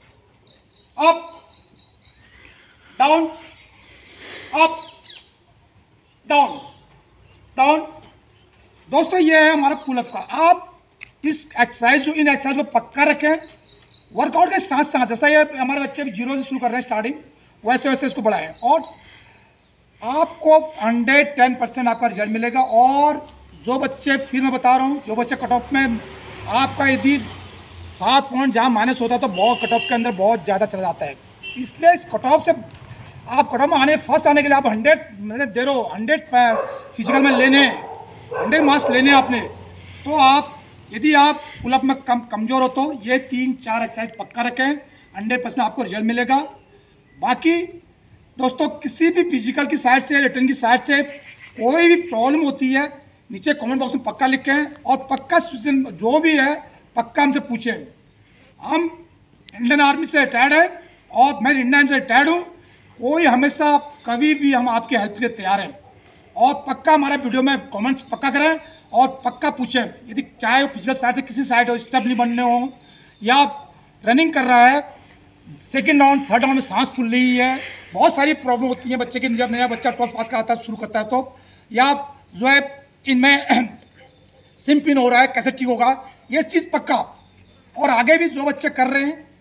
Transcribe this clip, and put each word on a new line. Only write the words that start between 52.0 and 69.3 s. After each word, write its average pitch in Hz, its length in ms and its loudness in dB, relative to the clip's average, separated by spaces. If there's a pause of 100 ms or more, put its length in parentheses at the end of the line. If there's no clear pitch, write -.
problem 277 420 -2
होती 269 300 -2
है, 277 120 0 (460)
नीचे 294 220 -4
comment 262 260 -4
box 262 160 -4
में - 80 -6
पक्का 262 240 -4
लिखें 277 380 0 (180)
और 262 280 -2
पक्का 330 280 0
सजेशन 269 440 -2
जो 226 360 -2
भी 320 180 2
है 277 180 0 (400)
पक्का 233 280 -2
हमसे 277 160 0
पूछें। 233 340 -6 (840)
हम 330 480 -6 (480)
Indian 247 260 0
Army 285 240 2
से 302 140 0
रिटायर्ड 269 340 2
हैं 339 160 4 (420)
और 254 300 2
मैं 285 100 2
Indian 262 240 0
आर्मी 285 140 4
से 277 60 2
रिटायर्ड 262 340 2
हूँ। 349 120 0 (580)
कोई 302 260 0
हमेशा 285 520 2 (280)
कभी 247 280 0
भी 285 200 2
हम 247 160 0
आपकी 233 260 -2
help 208 180 -2
के - 60 -16
लिए 233 100 -2
तैयार 202 300 -2
हैं। 175 200 -10 (560)
और 247 180 4 (140)
पक्का 294 260 0
हमारा 285 220 2
वीडियो 262 260 -2
में 269 160 2 (120)
comments 247 340 -4
पक्का 269 260 -6
करें 302 300 0 (340)
और 247 140 4 (180)
पक्का 240 240 -4